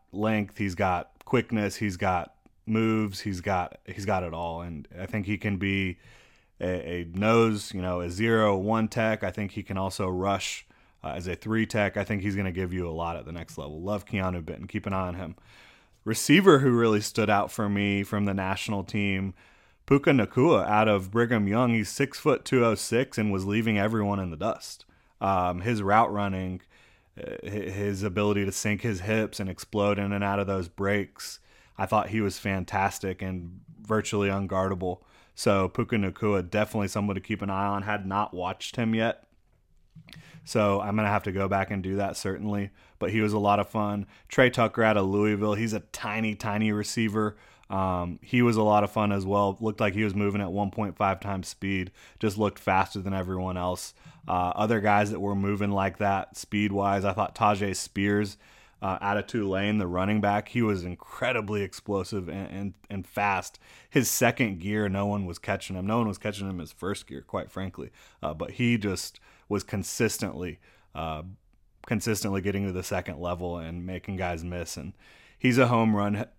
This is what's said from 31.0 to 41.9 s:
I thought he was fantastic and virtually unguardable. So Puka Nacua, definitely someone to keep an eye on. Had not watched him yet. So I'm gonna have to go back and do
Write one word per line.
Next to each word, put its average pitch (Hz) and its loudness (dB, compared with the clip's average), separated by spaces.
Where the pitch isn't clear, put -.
I 95 0
thought 104 2
he 110 0
was 98 0
fantastic 95 -2
and 92 -8
virtually 107 0
unguardable. 95 -2
So 98 4
Puka 117 -2
Nacua, 98 0
definitely 104 0
someone 101 -2
to 92 -4
keep 104 -6
an 101 -4
eye 98 -2
on. 101 -2
Had 104 -4
not 98 -2
watched 90 -6
him 113 0
yet. 113 0
So 101 2
I'm 104 -2
gonna 107 2
have 101 0
to 101 -4
go 98 0
back 98 0
and 98 -4
do 95 -2